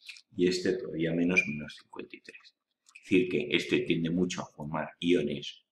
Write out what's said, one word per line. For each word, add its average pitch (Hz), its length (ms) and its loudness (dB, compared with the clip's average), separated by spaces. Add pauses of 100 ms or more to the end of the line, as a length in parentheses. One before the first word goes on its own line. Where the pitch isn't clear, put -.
(360)
y 90 100 4
este 90 300 2
todavía 80 360 -2
menos, 87 360 2
menos 73 320 -8
cincuenta - 340 -14
y - 60 -18
tres. - 340 -20 (400)
Es - 80 -20
decir, 90 260 4
que 76 220 -2
este 85 300 2
tiende 82 300 0
mucho 90 320 0
a - 40 -12
formar 78 440 -6 (100)
iones, 71 720 0